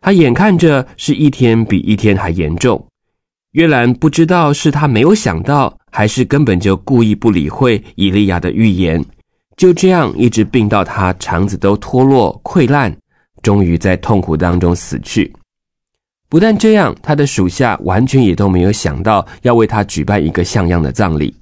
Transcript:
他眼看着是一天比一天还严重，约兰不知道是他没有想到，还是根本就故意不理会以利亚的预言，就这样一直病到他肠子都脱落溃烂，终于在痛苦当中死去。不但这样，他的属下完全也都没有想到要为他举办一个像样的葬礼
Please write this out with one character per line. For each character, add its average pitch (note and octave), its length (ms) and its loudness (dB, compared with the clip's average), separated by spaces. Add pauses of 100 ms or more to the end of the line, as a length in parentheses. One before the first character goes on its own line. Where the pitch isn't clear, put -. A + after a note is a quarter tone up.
他 - 100 -2
眼 D#3+ 240 4
看 F#3+ 240 2
着 D3 260 2 (120)
是 - 180 -2
一 D3 160 2
天 A2+ 340 2
比 G2+ 140 0
一 G#2+ 160 0
天 G#2 220 0
还 F2 140 -4
严 E2+ 260 -4
重， A2+ 280 -2 (680)
约 D#3+ 160 2
兰 B2 260 2
不 D3+ 160 0
知 D#3+ 160 2
道 E3 260 2
是 C#3+ 160 -2
他 D3 200 0
没 A2+ 120 0
有 E3 140 4
想 F#2+ 300 -4
到， C#3 340 -2 (140)
还 G#2 160 0
是 B2+ 160 -2
根 C#3+ 200 0
本 G2+ 140 0
就 F#2+ 200 0
故 A#2+ 260 2
意 G#2+ 100 0
不 A2 160 0
理 E2 180 0
会 A#2 320 0 (140)
以 G2 160 -2
利 G2+ 160 0
亚 F2 140 -2
的 F2 100 -4
预 A2+ 180 0
言， E2+ 320 0 (560)
就 F3+ 160 4
这 F#3 180 2
样 E3 280 0
一 A#2+ 100 2
直 - 140 0
病 G#2+ 260 0
到 G#2+ 140 0
他 F#2 380 -4
肠 F2+ 260 -4
子 F#2+ 100 -6
都 G2 200 0
脱 B2 260 -2
落 C3 400 2
溃 D3+ 260 0
烂， B2+ 280 -2 (460)
终 G2+ 220 2
于 E2+ 140 0
在 F#2 180 -2
痛 G2+ 240 0
苦 D#2+ 160 -2
当 F2 220 -2
中 F2 160 2
死 - 260 -8
去。 - 300 -4 (960)
不 D#3 100 0
但 G#3+ 180 2
这 A3 180 2
样， F#3+ 280 0
他 D#3 120 -2
的 C#3+ 120 0
属 F#2+ 220 -2
下 A2 340 -2
完 F#2+ 240 0
全 C3+ 160 2
也 F#2+ 120 2
都 G2+ 140 0
没 F2+ 140 2
有 F#2+ 80 2
想 D#2+ 320 -4
到 G2+ 240 0 (160)
要 A#2+ 120 2
为 A2+ 120 4
他 G#2+ 180 -2
举 D#2+ 200 -6
办 G2 200 0
一 D#2 60 -2
个 F2 140 -2
像 F2+ 240 -2
样 E2+ 140 0
的 C#2 100 -4
葬 E2+ 260 -2
礼 D2+ 240 -4